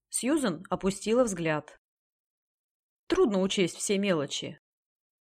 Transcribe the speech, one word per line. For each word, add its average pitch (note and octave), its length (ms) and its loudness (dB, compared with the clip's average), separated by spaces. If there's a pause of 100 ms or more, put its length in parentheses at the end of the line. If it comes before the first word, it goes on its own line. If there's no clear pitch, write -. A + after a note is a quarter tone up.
Сьюзен A#3+ 600 0
опустила G3+ 540 0
взгляд. E3 560 -2 (1300)
Трудно B3+ 340 4
учесть F#3+ 360 0
все G3+ 200 -2
мелочи. E3 640 -2 (680)